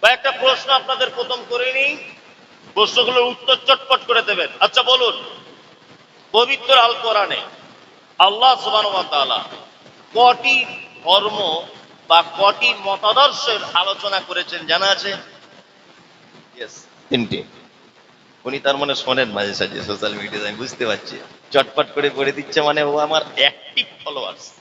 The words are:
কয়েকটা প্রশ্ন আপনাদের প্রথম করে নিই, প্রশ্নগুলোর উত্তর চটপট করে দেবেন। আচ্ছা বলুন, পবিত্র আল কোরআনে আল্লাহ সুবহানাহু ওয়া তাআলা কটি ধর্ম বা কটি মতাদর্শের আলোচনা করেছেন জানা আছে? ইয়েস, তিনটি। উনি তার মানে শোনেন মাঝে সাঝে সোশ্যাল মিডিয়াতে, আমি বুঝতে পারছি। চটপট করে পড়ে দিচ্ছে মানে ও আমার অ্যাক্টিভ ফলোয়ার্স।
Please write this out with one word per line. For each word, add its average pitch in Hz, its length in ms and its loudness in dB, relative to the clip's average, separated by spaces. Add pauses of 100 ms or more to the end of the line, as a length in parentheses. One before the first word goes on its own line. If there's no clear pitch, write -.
কয়েকটা 247 300 2
প্রশ্ন 254 380 0
আপনাদের 262 460 0
প্রথম 247 340 -6
করে 247 240 -4
নিই, 277 240 -2 (760)
প্রশ্নগুলোর 240 540 2
উত্তর 262 280 0 (120)
চটপট 262 400 2
করে 233 140 2
দেবেন। 185 260 -2 (120)
আচ্ছা 214 240 2
বলুন, 247 400 2 (1080)
পবিত্র 247 480 4
আল 233 220 6
কোরআনে 196 400 0 (760)
আল্লাহ 220 440 4
সুবহানাহু 208 300 0
ওয়া 185 100 0
তাআলা 135 400 -2 (720)
কটি 247 500 4 (380)
ধর্ম 196 580 0 (460)
বা 165 160 6 (140)
কটি 214 360 2 (100)
মতাদর্শের 220 760 2 (140)
আলোচনা 196 540 -2
করেছেন 175 400 -8
জানা 170 180 2
আছে? 196 240 0
ইয়েস, - 1800 -18 (240)
তিনটি। 120 340 -2 (1000)
উনি 135 140 -6
তার 139 180 2
মানে 143 180 -2
শোনেন 127 360 0
মাঝে 101 220 -2
সাঝে 101 300 -4
সোশ্যাল 104 300 -4
মিডিয়াতে, 104 340 -8
আমি 104 100 -8
বুঝতে 123 280 -6
পারছি। 101 340 -6 (320)
চটপট 143 420 2
করে 143 220 0
পড়ে 139 160 -2
দিচ্ছে 143 300 -4
মানে 147 220 2
ও 147 140 0
আমার 151 240 0 (140)
অ্যাক্টিভ 143 500 0 (180)
ফলোয়ার্স। 127 580 -10